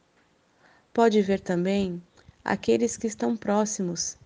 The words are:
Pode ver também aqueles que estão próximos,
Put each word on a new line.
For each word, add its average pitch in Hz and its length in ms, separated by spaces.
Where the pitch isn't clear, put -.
Pode 214 300
ver 190 180
também 180 640
aqueles 226 540
que - 80
estão 233 280
próximos, 208 920